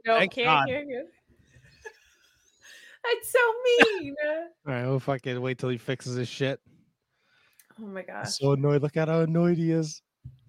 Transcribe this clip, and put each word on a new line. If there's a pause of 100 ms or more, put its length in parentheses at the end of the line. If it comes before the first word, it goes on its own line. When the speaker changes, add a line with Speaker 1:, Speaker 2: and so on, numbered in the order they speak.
Speaker 1:
No,
Speaker 2:
Thank
Speaker 1:
can't
Speaker 2:
God.
Speaker 1:
hear
you.
<laughs>
That's
so (560)
mean.
Speaker 2:
<laughs>
All
right,
we'll
fucking
wait
till
he
fixes
his
shit. (1200)
Speaker 1:
Oh
my
Speaker 2:
I'm
Speaker 1:
gosh.
Speaker 2:
so
annoyed.
Look
at
how
annoyed
he
is. (480)